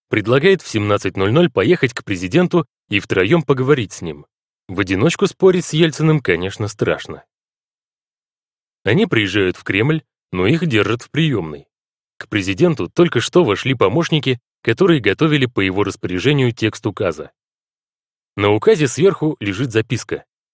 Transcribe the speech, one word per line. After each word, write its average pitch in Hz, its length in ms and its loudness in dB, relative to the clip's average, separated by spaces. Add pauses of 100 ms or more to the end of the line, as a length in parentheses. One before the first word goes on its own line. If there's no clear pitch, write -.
предлагает 135 540 2
в - 40 -16
семнадцать 104 480 -2
ноль 98 160 0
ноль 160 200 2
поехать 127 420 2
к - 100 -12
президенту 123 600 0 (240)
и 101 100 0
втроем 104 440 2
поговорить 127 500 0
с - 80 -14
ним. 76 240 -10 (420)
В 92 120 -6
одиночку 104 480 0
спорить 185 380 2
с - 80 -10
Ельциным, 156 480 2
конечно, 95 460 -2
страшно. 80 560 -4 (1600)
Они 175 220 2
приезжают 101 500 0
в - 80 -20
Кремль, 139 380 0 (300)
но 90 160 -2
их 165 180 0
держат 110 380 0
в - 80 -20
приемной. 98 560 -4 (500)
К - 100 -18
президенту 98 640 0
только 170 300 2
что 180 240 2
вошли 131 320 0
помощники, 131 640 0 (240)
которые 160 380 2
готовили 139 440 0
по 123 140 -4
его 98 240 0
распоряжению 110 680 -2
текст - 360 -4
указа. 85 420 -6 (1080)
На 101 140 2
указе 151 380 2
сверху 156 520 0
лежит 107 320 -4
записка, 110 540 -4 (280)